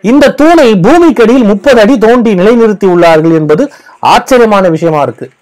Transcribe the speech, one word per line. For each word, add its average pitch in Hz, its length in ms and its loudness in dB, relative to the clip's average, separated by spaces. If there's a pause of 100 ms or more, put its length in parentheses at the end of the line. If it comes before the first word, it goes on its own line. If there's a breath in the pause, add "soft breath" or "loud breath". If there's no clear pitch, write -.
இந்த 247 360 0
தூணை 320 260 2 (200)
பூமிக்கடியில் 247 640 2
முப்பது 233 340 0
அடி 254 200 2
தோண்டி 226 360 0
நிலைநிறுத்தி 214 540 0
உள்ளார்கள் 165 460 2
என்பது 156 240 -2 (500 loud breath)
ஆச்சரியமான 233 500 0 (120)
விஷயமா 160 320 -4
இருக்கு. 117 200 -12 (140)